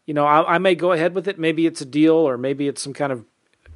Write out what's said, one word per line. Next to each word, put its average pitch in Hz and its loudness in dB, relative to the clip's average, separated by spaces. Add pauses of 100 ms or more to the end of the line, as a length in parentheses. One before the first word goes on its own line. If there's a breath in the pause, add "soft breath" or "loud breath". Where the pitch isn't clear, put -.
you 156 -8
know, 147 0
I, 160 2
I - 2
may 185 2
go 175 0
ahead 170 0
with 185 -6
it. 196 -6
Maybe 160 0
it's 165 -4
a 147 -12
deal, 151 2
or 147 2
maybe 139 -4
it's 135 -8
some 143 -10
kind 139 -4
of 117 -10 (520)